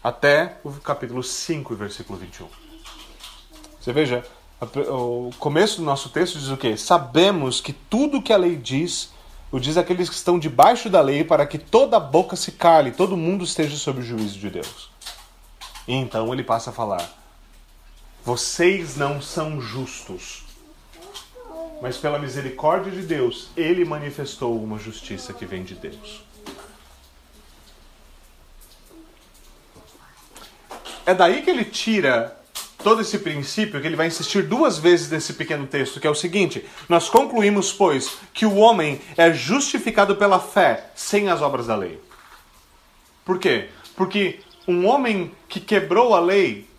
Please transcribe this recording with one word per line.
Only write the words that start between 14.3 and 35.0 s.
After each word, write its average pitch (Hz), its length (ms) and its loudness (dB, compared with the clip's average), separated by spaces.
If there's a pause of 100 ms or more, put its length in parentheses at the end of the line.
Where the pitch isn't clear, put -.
de 101 100 -8
Deus." - 400 -12 (1000)
E 123 60 -4
então 120 400 -4
ele 131 100 -6
passa 117 260 -2
a 120 40 -14
falar: 95 340 -4 (1160)
"Vocês 165 720 0
não 143 260 -2
são 156 380 -8
justos, - 840 -12 (1400)
mas 127 140 -8
pela 147 240 -4
misericórdia 147 720 -4
de 185 100 -10
Deus, 147 540 -2
ele 170 300 0
manifestou 139 760 -6
uma 107 160 -8
justiça 104 560 -14
que - 120 -14
vem 92 180 -10
de 92 100 -16
Deus." - 500 -16 (4000)
É 185 100 4
daí 185 260 4
que - 80 0
ele 262 160 0
tira 135 720 0 (460)
todo 220 180 6
esse 202 180 -4
princípio, 147 600 -4
que 151 60 -4
ele 165 80 -2
vai 160 120 0
insistir 165 360 -2
duas 220 340 2
vezes 165 320 4